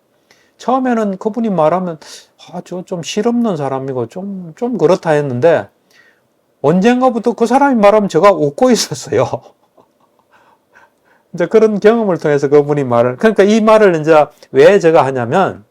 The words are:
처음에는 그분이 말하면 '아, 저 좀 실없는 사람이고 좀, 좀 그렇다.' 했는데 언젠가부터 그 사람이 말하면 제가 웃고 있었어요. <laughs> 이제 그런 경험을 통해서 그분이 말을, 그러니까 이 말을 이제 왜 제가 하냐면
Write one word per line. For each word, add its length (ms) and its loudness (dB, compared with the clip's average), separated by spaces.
처음에는 640 -4
그분이 320 -6
말하면 480 -2
'아, 100 -14
저 220 -14
좀 180 -10
실없는 540 -2
사람이고 500 -6
좀, 500 -14
좀 220 -6
그렇다.' 320 0
했는데 580 0
언젠가부터 720 0
그 120 -2
사람이 300 2
말하면 320 2
제가 240 2
웃고 380 0
있었어요. 560 -2
<laughs> 2000 -20
이제 120 -4
그런 320 2
경험을 400 0
통해서 300 0
그분이 360 2
말을, 340 0
그러니까 240 2
이 180 2
말을 400 4
이제 260 4
왜 280 6
제가 260 4
하냐면 680 -2